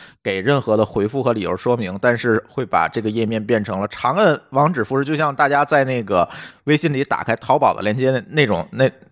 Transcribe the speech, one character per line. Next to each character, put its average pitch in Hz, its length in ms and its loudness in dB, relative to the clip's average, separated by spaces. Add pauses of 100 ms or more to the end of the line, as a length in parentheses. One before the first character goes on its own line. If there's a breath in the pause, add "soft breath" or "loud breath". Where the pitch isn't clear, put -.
(220 loud breath)
给 98 180 -4
任 131 200 2
何 110 160 0
的 107 80 2
回 104 240 -2
复 131 140 -4
和 120 100 0
理 110 80 -4
由 90 160 -4
说 123 180 -2
明， 101 260 -6
但 120 160 2
是 113 320 0
会 127 180 -6
把 82 200 2
这 95 140 -6
个 107 80 -4
页 110 160 -2
面 110 180 -2
变 107 220 0
成 95 160 -6
了 104 80 -2
长 - 260 -2
按 180 240 2 (120)
网 143 200 2
址 127 140 -2
复 135 140 -2
制， 139 60 0
就 151 120 -2
像 147 180 -2
大 143 140 2
家 143 160 2
在 143 200 2
那 127 180 -2
个 95 260 2 (360 loud breath)
微 147 120 4
信 147 160 -2
里 135 100 -2
打 - 220 -4
开 113 120 0
淘 - 220 0
宝 117 140 4
的 - 100 -8
链 107 140 0
接 131 140 2
那， 127 180 0
那 143 180 2
种， 90 260 -2
那， 127 180 2 (220)